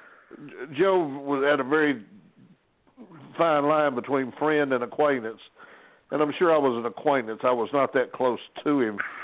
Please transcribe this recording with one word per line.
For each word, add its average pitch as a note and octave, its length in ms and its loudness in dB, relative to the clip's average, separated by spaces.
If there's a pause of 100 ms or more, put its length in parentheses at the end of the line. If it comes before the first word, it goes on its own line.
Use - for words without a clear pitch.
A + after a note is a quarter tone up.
(760)
Joe F#3 220 4 (260)
was C#3 260 0
at D3 80 4
a C3 40 -2
very C#3 400 0 (1300)
fine D#3 300 2
line D3 300 2
between B2+ 420 -2
friend D3 340 2
and A#2+ 120 0
acquaintance, A#2+ 560 -2 (720)
and D3 100 0
I'm D3 160 0
sure E3+ 160 4
I D#3 40 4
was C3+ 200 0
an A#2 80 -6
acquaintance. A#2 580 -2
I B2+ 80 2
was C3+ 220 0
not C3+ 200 0
that B2+ 200 0
close B2 260 -2 (240)
to D3 160 0
him G#2+ 200 -2 (240)